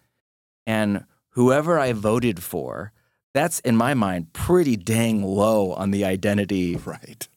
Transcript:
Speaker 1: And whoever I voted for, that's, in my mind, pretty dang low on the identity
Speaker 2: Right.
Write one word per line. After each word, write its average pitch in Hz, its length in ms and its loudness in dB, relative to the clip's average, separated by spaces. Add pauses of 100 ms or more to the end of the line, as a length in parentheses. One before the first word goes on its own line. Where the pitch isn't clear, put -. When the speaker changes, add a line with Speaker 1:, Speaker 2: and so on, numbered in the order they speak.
(680)
Speaker 1:
And 107 380 0 (260)
whoever 147 500 4
I 131 140 0
voted 107 480 0
for, 71 500 -8 (420)
that's, 156 260 -2
in 120 160 2
my 120 180 2
mind, 95 400 -2
pretty 165 420 2
dang 110 480 0
low 101 480 2
on 98 180 -2
the 101 140 0
identity 95 720 0
Speaker 2:
Right. - 500 -12 (100)